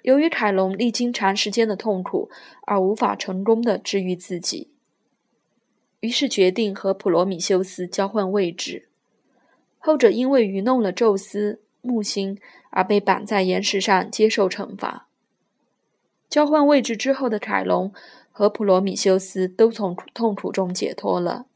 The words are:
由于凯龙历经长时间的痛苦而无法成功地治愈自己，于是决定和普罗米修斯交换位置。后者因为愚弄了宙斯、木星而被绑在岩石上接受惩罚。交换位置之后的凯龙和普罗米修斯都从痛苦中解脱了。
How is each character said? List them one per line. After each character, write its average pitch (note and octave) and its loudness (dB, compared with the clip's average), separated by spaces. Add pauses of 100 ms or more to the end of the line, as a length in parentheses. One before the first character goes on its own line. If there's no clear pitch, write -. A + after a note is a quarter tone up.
由 C4+ 4
于 D#4+ 4
凯 A3 0
龙 F#3+ 2
历 A#3 0
经 A#3+ -2
长 G3 0
时 G3+ -2
间 A3+ 0
的 G#3 -2
痛 G3 -2
苦 - -4 (340)
而 G3+ 0
无 F#3+ 2
法 G#3 0
成 F#3+ -6
功 A3+ 2
地 G#3+ 0
治 G3+ -2
愈 F3+ -2
自 F3 -8
己， - -8 (1300)
于 A3+ -4
是 B3+ 0
决 F#3 4
定 G3+ -2
和 F#3+ -2
普 F#3+ -2
罗 E3+ 2
米 F#3+ -4
修 F#3+ 0
斯 F3+ -6
交 G3 -2
换 G3 -2
位 F#3+ 0
置。 - -10 (920)
后 D#4 0
者 B3 6
因 B3+ 0
为 A#3+ 4
愚 G3 -4
弄 B3 2
了 F#3+ 0
宙 G#3 2
斯、 G#3 -4 (200)
木 A#3+ -2
星 G3 -6 (320)
而 F#3+ 0
被 G#3 2
绑 G3+ 0
在 G3+ 0
岩 F#3 0
石 G3+ -2
上 F#3+ 2
接 G#3+ 2
受 G3+ 2
惩 - -10
罚。 - -10 (1200)
交 D4 2
换 D4 4
位 C#4+ 6
置 A3 -6
之 C4 0
后 B3 -2
的 G#3+ -2
凯 G3+ -4
龙 F#3 0 (380)
和 G3+ 2
普 G#3+ -4
罗 F#3+ 4
米 F#3+ -2
修 F#3+ 4
斯 F#3 -2
都 A3+ 4
从 F#3+ -4 (180)
痛 A3+ 0
苦 - -6
中 F3+ -2
解 - -4
脱 - 0
了。 F3 -2 (100)